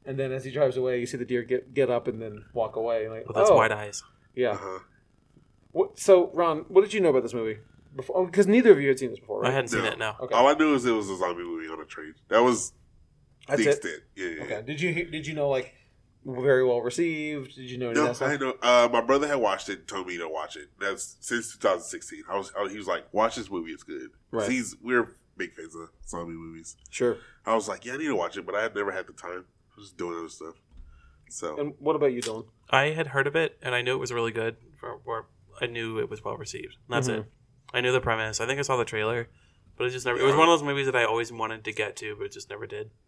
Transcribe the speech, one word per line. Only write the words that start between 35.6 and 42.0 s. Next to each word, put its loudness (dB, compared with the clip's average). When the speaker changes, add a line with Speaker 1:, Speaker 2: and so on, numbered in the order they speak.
Speaker 2:
I -2
knew -6
it -4
was -12
well -8
received. -14
That's 0
Speaker 1:
Mm-hmm. -2
Speaker 2:
it. -14
I 0
knew 2
the 4
premise. -2
I -4
think -2
I -2
saw 0
the 2
trailer, -2
but -2
it -2
just -6
never. 2
It 2
was 6
Speaker 3:
Yeah. 2
Speaker 2:
one 8
of 8
those -2
movies 0
that 2
I 4
always 0
wanted -6
to -6
get -4
to, -8